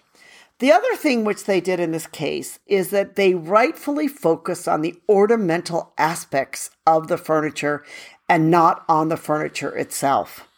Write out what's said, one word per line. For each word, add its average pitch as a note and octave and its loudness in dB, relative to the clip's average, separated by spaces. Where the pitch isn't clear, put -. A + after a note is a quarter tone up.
The C4 4
other G#4 2
thing B3 -2
which G#3 -4
they F#3+ 0
did F3+ -2
in E3+ -2
this E3 -8
case - -8
is F#3+ 0
that G3 -4
they F#3+ 4
rightfully B3+ 0
focused E3 -4
on E3+ 0
the D#3+ -4
ornamental G3 0
aspects - -4
of D#3+ 2
the F3 0
furniture D3 -2
and D#3+ 4
not E3+ 4
on D#3+ 2
the D#3+ -2
furniture D3+ -6
itself. C3 -4